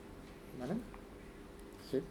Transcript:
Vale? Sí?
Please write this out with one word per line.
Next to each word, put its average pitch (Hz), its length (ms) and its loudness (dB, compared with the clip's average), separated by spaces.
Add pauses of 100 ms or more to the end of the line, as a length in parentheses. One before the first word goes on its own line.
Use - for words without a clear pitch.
(580)
Vale? 131 200 6 (1120)
Sí? 131 200 10